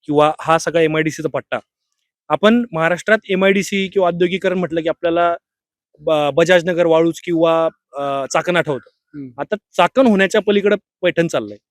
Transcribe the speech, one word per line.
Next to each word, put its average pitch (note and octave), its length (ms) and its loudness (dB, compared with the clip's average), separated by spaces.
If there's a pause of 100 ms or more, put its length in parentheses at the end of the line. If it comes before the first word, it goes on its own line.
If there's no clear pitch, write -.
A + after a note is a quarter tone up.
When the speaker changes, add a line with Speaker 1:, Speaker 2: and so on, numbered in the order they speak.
Speaker 1:
किंवा D3 360 2
हा D#3+ 180 2
सगळा E3 220 -2
एमआयडीसीचा D#3 480 -2
पट्टा, B2+ 300 -6 (680)
आपण G#3+ 440 2
महाराष्ट्रात E3 460 0 (100)
एमआयडीसी G3 600 0
किंवा F3+ 200 0
औद्योगिकरण F3+ 500 -2
म्हटलं E3 240 -4
की D#3+ 60 -4
आपल्याला E3+ 480 -2 (640)
ब-, D3+ 340 0
बजाजनगर, E3+ 520 2
वाळूज E3 340 2
किंवा, E3 480 0 (240)
अ, C#3 340 -6
चाकण F3 300 -2
आठवतं. D3 600 -6
Speaker 2:
हम्म. C3+ 200 -16
Speaker 1:
आता D3 160 -6 (220)
चाकण B3 300 4
होण्याच्या G3+ 340 2
पलीकडे G3+ 360 0 (260)
पैठण E3+ 240 0
चाललंय A2 300 -6 (140)